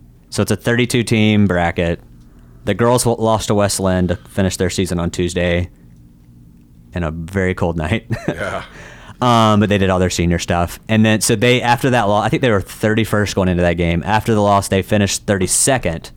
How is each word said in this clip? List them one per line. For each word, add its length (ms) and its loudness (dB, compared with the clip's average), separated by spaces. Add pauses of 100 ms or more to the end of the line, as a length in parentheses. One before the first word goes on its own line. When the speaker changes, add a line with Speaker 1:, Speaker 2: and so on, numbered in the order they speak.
(320)
Speaker 1:
so 100 -2
it's 100 0
a 40 0
thirty-two 480 0
team 420 4
bracket. 540 0 (680)
The 80 -2
girls 300 2
w-, 200 0
lost 260 0
to 60 0
Westland 540 0
to 60 -2
finish 420 -4
their 140 -2
season 280 -2
on 120 -4
Tuesday 580 -2 (1200)
in 100 -6
a 80 -4
very 420 -4
cold 240 -2
night. 400 -4
<laughs> 100 -16
Speaker 2:
Yeah. 360 -6 (580)
Speaker 1:
Um, 380 4
but 100 2
they 80 2
did 140 2
all 80 2
their 100 2
senior 300 0
stuff. 400 -4 (100)
And 160 4
then, 160 2
so 140 0
they, 260 2
after 300 0
that 160 2
loss, 180 2
I 40 -2
think 120 -2
they 80 0
were 120 2
thirty-first 760 -2
going 140 2
into 120 0
that 120 2
game. 300 0
After 300 0
the 80 2
loss, 280 2
they 120 0
finished 460 -2
thirty-second. 880 -2